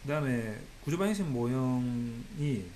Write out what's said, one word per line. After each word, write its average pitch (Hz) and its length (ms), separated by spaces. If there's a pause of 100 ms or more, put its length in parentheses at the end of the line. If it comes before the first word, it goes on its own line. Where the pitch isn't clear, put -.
그 - 40
다음에 123 520 (240)
구조방정식 196 420
모형이 123 1400 (100)